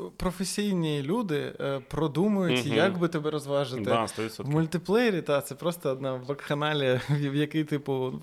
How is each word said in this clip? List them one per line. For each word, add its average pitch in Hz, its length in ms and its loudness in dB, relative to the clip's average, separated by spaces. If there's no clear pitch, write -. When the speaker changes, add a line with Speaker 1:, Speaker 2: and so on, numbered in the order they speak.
Speaker 1:
професійні 180 840 0
люди, 151 560 -2
е, 139 200 -2
продумують, 156 840 2
Speaker 2:
Мгм. 143 100 2
Speaker 1:
як 180 220 4
би 170 100 2
тебе 156 240 -2
розважити. 139 520 -2
Speaker 2:
Да, 113 240 2
сто 107 160 -4
відсотків. 113 300 -4
Speaker 1:
В - 20 4
мультиплеєрі, 175 640 2
та, 143 200 2
це 135 140 -8
просто 165 360 -2
одна 131 220 -2
вакханалія, 139 920 0
<laughs> - 40 -2
в, 143 40 4
в 139 60 -2
якій, 151 280 2
типу, 135 600 -2